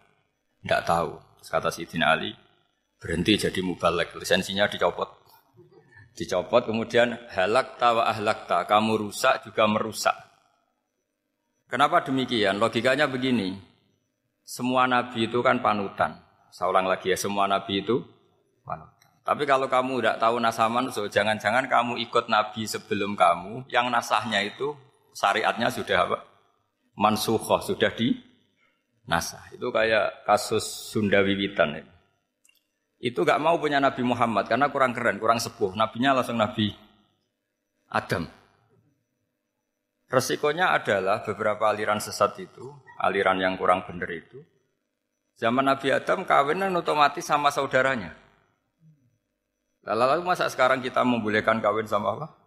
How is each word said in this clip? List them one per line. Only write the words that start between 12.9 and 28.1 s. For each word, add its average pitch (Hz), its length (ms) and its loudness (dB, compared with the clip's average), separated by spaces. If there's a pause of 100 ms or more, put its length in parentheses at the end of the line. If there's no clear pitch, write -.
begini, 127 480 -2 (880)
semua 127 480 0
nabi 120 400 0
itu 120 160 0
kan 123 160 2
panutan. 98 560 -2 (320)
Saya 92 240 -4
ulang 95 160 2
lagi 92 240 0
ya, 90 80 -4
semua 101 240 -2
nabi 98 400 -2
itu 113 160 0 (640)
panutan. - 560 -16
Tapi - 240 0
kalau 135 240 2
kamu 127 320 0
tidak 110 160 2
tahu 117 240 2
nasah 113 240 2
mansuh, 120 400 -2
jangan-jangan 107 640 0
kamu 120 400 0
ikut 117 240 0
nabi 107 320 0
sebelum 104 480 -4
kamu, 92 560 0
yang 123 240 0
nasahnya 110 480 0
itu 131 320 -6 (400)
syariatnya 104 560 0
sudah 101 320 -2
apa? - 160 -2 (800)
Mansukhoh, 104 640 2
sudah 101 320 -2
di 117 240 -2 (880)